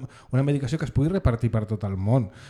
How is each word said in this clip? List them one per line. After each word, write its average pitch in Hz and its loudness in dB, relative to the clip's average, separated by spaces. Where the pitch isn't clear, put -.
una 127 4
medicació 139 0
que 143 -6
es 120 -4
pugui 143 2
repartir 123 0
per 107 -2
tot 110 -4
el 98 -4
món. 104 2